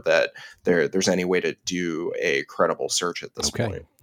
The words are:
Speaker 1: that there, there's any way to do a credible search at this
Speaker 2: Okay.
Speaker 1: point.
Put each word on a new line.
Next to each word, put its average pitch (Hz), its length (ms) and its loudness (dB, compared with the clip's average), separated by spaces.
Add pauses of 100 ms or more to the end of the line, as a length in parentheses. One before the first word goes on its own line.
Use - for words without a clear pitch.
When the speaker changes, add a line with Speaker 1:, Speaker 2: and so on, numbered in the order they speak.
Speaker 1:
that 80 280 4 (320)
there, 82 220 4
there's 95 220 2
any 90 160 2
way 90 160 2
to 78 240 -2
do 87 560 -4
a 71 240 0
credible 80 460 0
search - 320 -2
at - 140 -14
this - 120 -4
Speaker 2:
Okay. - 180 -2
Speaker 1:
point. 98 200 -8 (160)